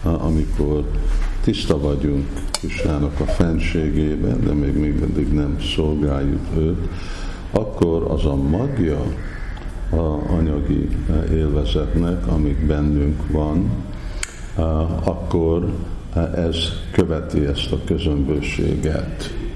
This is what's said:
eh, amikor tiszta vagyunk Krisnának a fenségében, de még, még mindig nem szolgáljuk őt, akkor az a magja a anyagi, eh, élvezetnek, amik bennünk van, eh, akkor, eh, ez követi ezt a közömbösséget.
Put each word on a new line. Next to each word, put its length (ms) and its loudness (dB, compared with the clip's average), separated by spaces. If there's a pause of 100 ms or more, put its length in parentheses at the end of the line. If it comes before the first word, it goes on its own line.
eh, 200 2
amikor 580 2 (600)
tiszta 360 2
vagyunk 460 0 (260)
Krisnának 680 -2
a 60 2
fenségében, 1160 2
de 100 2
még, 240 2
még 220 2
mindig 340 0
nem 240 0 (180)
szolgáljuk 720 0 (100)
őt, 300 0 (640)
akkor 580 2
az 160 2
a 100 2
magja 640 2 (920)
a 460 0
anyagi, 520 0 (200)
eh, 260 2
élvezetnek, 920 2
amik 380 2
bennünk 680 2
van, 380 2 (840)
eh, 520 2
akkor, 640 2 (440)
eh, 200 0
ez 240 0 (340)
követi 540 2
ezt 260 -2
a 140 0
közömbösséget. 1500 0 (220)